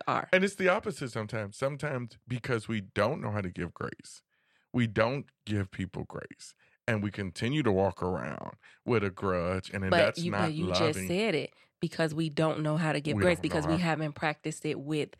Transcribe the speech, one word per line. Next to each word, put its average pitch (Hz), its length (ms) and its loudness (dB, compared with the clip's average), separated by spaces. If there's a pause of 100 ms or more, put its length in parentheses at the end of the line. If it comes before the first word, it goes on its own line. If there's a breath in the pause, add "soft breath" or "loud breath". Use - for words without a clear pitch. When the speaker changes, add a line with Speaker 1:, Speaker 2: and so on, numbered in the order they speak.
Speaker 1:
are. - 240 0
Speaker 2:
And 185 120 6
it's 190 120 -2
the 185 120 2
opposite 175 440 0
sometimes. 107 440 -4
Sometimes 135 640 -4 (100)
because 117 400 -2
we 110 120 0
don't 104 420 0
know 113 80 -2
how 104 100 0
to 95 100 -2
give 87 220 -4
grace, - 500 -10 (500)
we 120 140 4
don't 113 400 2 (200)
give 101 240 -2
people - 340 -6
grace. - 480 -12 (360 soft breath)
And 110 140 0
we 104 80 -2
continue 113 540 -2
to 107 80 4
walk 95 300 2
around 73 500 -4 (320 loud breath)
with 113 180 4
a 98 80 2
grudge, 92 640 0
and, 98 80 -2
and 95 80 0
Speaker 1:
But 175 80 6
Speaker 2:
that's - 240 4
Speaker 1:
you, 175 80 -2
Speaker 2:
not - 120 0
Speaker 1:
but 160 120 2
you 165 120 -2
Speaker 2:
loving. 180 260 2
Speaker 1:
just 190 160 -4
said 190 260 0
it, - 180 -4 (280 soft breath)
because 160 340 0
we 160 140 0
don't 151 320 2
know 151 160 2
how 160 160 2
to 147 80 0
give 147 160 -2
Speaker 2:
We 101 60 4
Speaker 1:
grace 175 160 6
Speaker 2:
don't - 0 -
know - 40 -4
Speaker 1:
because 170 220 0
Speaker 2:
how. - 80 2
Speaker 1:
we - 60 4
haven't 156 340 0
practiced 156 520 -4
it 156 140 -2
with 147 420 -2